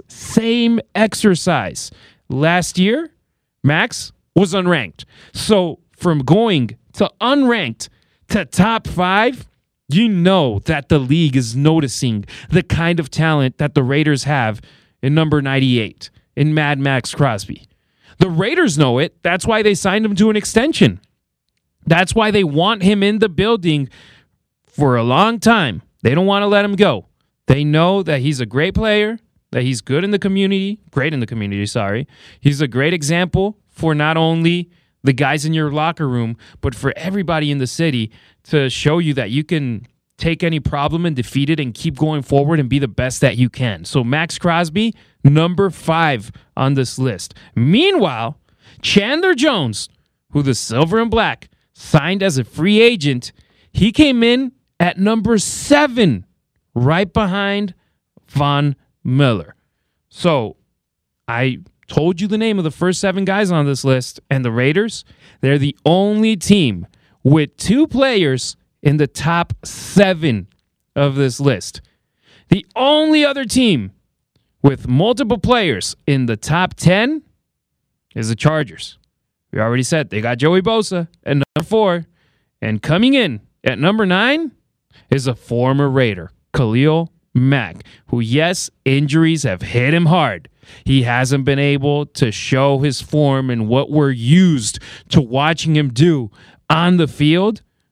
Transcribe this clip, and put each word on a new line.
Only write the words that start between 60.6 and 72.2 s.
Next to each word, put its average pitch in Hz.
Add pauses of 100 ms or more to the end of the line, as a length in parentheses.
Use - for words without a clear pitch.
I 120 (300)
told 165
you 208
the 214
name 220
of 175
the 156
first 175
seven 190
guys 196
on 160
this 139
list, 131
and 131
the 117
Raiders, 151 (360)
they're 139
the 143 (100)
only 208
team 143 (360)
with 143
two 269
players 214 (260)
in 147
the 147
top 170 (100)
seven 160 (460)
of 139
this 135
list. 131 (720)